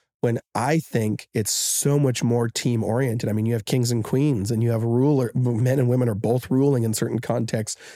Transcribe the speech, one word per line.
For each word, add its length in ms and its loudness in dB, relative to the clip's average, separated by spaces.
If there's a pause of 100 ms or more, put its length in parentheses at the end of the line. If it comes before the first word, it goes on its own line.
(200)
when 200 0 (160)
I 240 2
think 540 -2
it's 180 -2
so 480 0
much 240 0
more 240 2
team-oriented. 800 -2
I 60 0
mean, 120 0
you 80 0
have 120 -4
kings 260 0
and 140 0
queens 460 0
and 120 0
you 80 2
have 120 0
ruler, 520 2
men 440 0
and 100 2
women 180 2
are 80 0
both 340 0
ruling 340 2
in 100 0
certain 260 -2
contexts. 580 -4 (180)